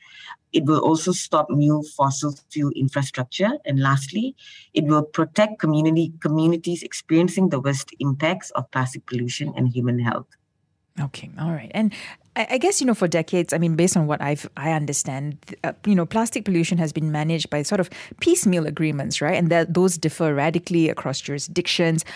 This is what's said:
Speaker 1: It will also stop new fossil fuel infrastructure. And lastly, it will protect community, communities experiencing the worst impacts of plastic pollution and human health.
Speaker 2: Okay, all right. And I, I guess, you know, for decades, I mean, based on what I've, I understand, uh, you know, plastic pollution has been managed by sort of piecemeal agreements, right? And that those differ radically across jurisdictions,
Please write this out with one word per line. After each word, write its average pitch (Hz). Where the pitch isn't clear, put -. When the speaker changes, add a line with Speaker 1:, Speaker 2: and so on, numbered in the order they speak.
Speaker 1:
It 156
will 151
also 160
stop 156
new 147
fossil 139
fuel 143
infrastructure. 135
And 135
lastly, 139
it -
will 151
protect 214
community, 160
communities 165
experiencing 180
the 139
worst 139
impacts 151
of -
plastic 127
pollution 123
and 127
human 123
health. 120
Speaker 2:
Okay, -
all 160
right. 156
And 214
I, 220
I 254
guess, 349
you 262
know, 233
for 185
decades, 170
I 165
mean, 165
based 180
on 156
what 147
I've, 147
I 151
understand, 143
uh, 156
you 208
know, 170
plastic 226
pollution 175
has 156
been 151
managed 156
by 147
sort 202
of 175
piecemeal 180
agreements, 147
right? 160
And 165
that 165
those 175
differ 160
radically 160
across -
jurisdictions, 165